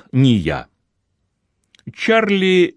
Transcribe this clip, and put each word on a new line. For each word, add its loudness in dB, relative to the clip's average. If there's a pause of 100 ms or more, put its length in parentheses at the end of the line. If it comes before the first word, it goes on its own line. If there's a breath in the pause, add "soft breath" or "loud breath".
(120)
не 2
я. -4 (1300)
Чарли 0